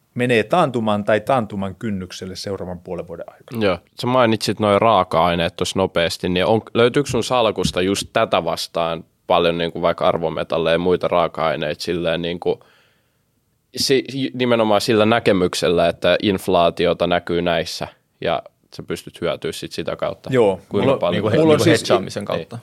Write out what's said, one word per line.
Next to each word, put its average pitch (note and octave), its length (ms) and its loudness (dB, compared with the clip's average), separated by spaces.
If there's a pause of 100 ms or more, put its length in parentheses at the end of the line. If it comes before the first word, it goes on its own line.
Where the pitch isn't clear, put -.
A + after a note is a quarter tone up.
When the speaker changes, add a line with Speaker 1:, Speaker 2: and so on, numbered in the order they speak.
(140)
Speaker 1:
menee B2 300 2
taantumaan A#2 600 0
tai A2 160 2
taantuman G#2 540 -2
kynnykselle F#2 640 -8
seuraavan F2+ 420 -10
puolen F2 300 -12
vuoden E2 240 -12
aikana. A2+ 340 -6
Speaker 2:
Joo. F2+ 120 2 (220)
Sä A#2+ 60 -4
mainitsit A2+ 540 2
noi G#2 180 4
raaka-aineet F2 800 2
tossa F2+ 220 -4
nopeasti, F2+ 500 -2
niin F2+ 180 0
on, A2 160 2 (120)
löytyykö B2 360 2
sun A2+ 140 -2
salkusta F#2+ 580 0
just G2 300 0
tätä G#2+ 320 2
vastaan E2 600 -4 (220)
paljon E2+ 320 4
niinku E2+ 240 -4
vaikka E2+ 260 0
arvometalleja D#2+ 680 0
ja E2+ 40 2
muita F2 300 0
raaka-aineita D#2+ 760 -2
silleen E2+ 400 -2
niinku F2 380 -4 (1160)
si-, C3 280 0 (300)
nimenomaan A2+ 460 2
sillä G#2+ 260 2
näkemyksellä, F2+ 840 2
että F2 340 2
inflaatiota F2 840 2
näkyy F2 360 0
näissä E2 460 -4 (320)
ja E2 220 -2 (340)
sä E2 60 -14
pystyt - 380 -12
hyötyä D2+ 320 -4
sit - 200 -12
sitä - 240 -8
kautta? - 360 -8
Speaker 1:
Joo. A#2 360 2
Speaker 2:
Kuinka G#2 180 0
Speaker 1:
Mulla, C3+ 120 2
Speaker 2:
paljon? F2 140 0
Speaker 3:
Niinku G2 180 -2
he-, - 60 2
Speaker 1:
mulla D#3 160 6
on D3 60 6
Speaker 3:
niinku - 60 0
Speaker 1:
siis A#2 180 4
Speaker 3:
hedgaamisen G2 420 -2
kautta. F#2+ 380 -8